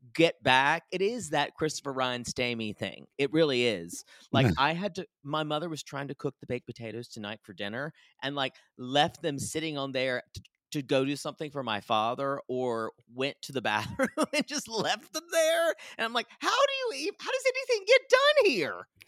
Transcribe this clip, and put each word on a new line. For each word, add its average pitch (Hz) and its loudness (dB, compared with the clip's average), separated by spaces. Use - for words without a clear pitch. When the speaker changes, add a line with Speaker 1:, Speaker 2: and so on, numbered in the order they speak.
Speaker 1:
get - 4
back. 139 4
It 185 -2
is 208 -2
that 147 0
Christopher 156 -4
Ryan 127 0
Stamey 113 -4
thing. - -10
It 139 0
really 139 4
is. 87 -2
Like, 135 6
Speaker 2:
Yeah. 98 6
Speaker 1:
I 143 4
had 175 -4
to, 185 -8
my 151 -2
mother 151 -4
was 151 -8
trying 139 -8
to 143 -8
cook 139 -6
the - -20
baked 127 -6
potatoes 117 -10
tonight 107 -10
for - -18
dinner 107 -8
and, 139 -4
like, 135 -2
left 135 2
them 147 -2
sitting 156 -4
on 139 -4
there 127 0
to, - -16
to 151 -4
go 131 2
do 139 -2
something 151 -8
for 139 -8
my 107 -2
father 123 0
or 123 -2
went 131 -4
to - -12
the 131 -4
<laughs> 110 0
bathroom 107 0
and 294 0
just - -8
left 208 -4
them 320 -8
there. 330 2
And 226 -2
I'm 226 -4
like, 233 -2
"How 311 -2
do 523 2
you 277 -6
eat? 403 -6
How 330 -8
does 523 -2
anything 508 -2
get 508 8
done 539 6
here? 113 -2